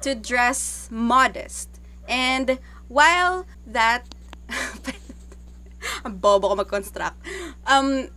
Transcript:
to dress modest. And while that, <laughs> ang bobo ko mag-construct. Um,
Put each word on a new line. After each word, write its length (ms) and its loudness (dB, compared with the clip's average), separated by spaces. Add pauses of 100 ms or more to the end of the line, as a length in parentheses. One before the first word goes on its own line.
to 160 -2
dress 720 -2
modest. 800 0 (340)
And 540 0 (320)
while 560 4 (240)
that, 400 0 (400)
<laughs> 400 -8 (1120)
ang 160 -10
bobo 320 4
ko 80 0
mag-construct. 580 -4 (480)
Um, 520 2